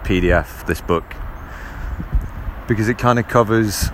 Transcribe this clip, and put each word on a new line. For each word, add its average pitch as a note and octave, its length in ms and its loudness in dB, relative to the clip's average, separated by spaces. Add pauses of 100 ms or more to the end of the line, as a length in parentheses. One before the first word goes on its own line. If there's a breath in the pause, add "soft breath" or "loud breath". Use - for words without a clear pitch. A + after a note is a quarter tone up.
P F#2 180 2
D F2 120 4
F, - 340 0
this F2 140 -2
book, E2+ 240 0 (1600 loud breath)
because G#2+ 200 2
it A#2+ 100 0
kinda A#2+ 260 4
covers A2+ 680 2